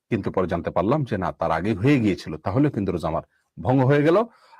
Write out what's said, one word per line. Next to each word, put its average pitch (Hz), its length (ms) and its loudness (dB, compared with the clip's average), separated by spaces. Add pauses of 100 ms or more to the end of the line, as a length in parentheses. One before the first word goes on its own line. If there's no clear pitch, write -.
(100)
কিন্তু 107 220 -2
পরে 92 160 0
জানতে 85 240 -4
পারলাম 117 320 0
যে 110 140 -4
না, 85 140 -2
তার 82 200 -2
আগে 90 220 0
হয়ে 127 260 2
গিয়েছিল, 87 380 -2
তাহলে 107 320 0
কিন্তু 95 220 -2
রোজা 85 160 -4
আমার 78 160 -4 (360)
ভঙ্গ 127 260 2
হয়ে 143 180 4
গেল। 175 200 4 (360)